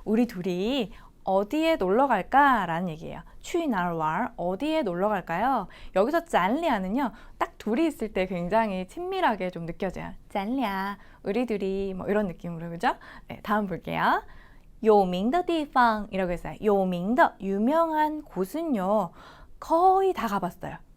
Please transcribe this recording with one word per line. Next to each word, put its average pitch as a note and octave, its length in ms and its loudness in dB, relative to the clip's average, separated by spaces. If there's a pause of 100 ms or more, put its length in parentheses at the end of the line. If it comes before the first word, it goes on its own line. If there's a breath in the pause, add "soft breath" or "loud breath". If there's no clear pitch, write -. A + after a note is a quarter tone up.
우리 A3 240 2
둘이 F#3+ 640 -2 (320 loud breath)
어디에 D4 520 2
놀러 G#3+ 320 2
갈까라는 G3+ 840 2
얘기예요. D#3 340 -10 (180 soft breath)
去哪儿玩儿? F3+ 960 -2
어디에 C4+ 460 -2
놀러 F3+ 240 0
갈까요? G3+ 600 0 (280 loud breath)
여기서 D4 300 2
咱俩는요, A3 840 0 (260 loud breath)
딱 - 200 -4
둘이 D#4 300 0
있을 A3+ 240 -4
때 F#3+ 140 0
굉장히 F#3 640 0
친밀하게 E4+ 640 -2
좀 E3+ 140 -8
느껴져요. E3+ 480 -6 (160)
咱俩, G3+ 680 -2 (260 loud breath)
우리 A3+ 220 0
둘이 G3 480 -2
뭐 F#3 140 -6
이런 G3+ 200 2
느낌으로, E3+ 440 -10
그죠? A#3+ 260 -2 (300 loud breath)
네, - 160 -12
다음 G#3 240 0
볼게요. F3 560 -2 (580 soft breath)
有名的地方이라고 G#3+ 1500 2
했어요. D#3+ 280 -6
有名的, G3 800 2
유명한 D4+ 840 0
곳은요, G3+ 880 -2 (480 loud breath)
거의 F#4 540 4
다 A3+ 140 -4
가봤어요. F3 500 -6 (200)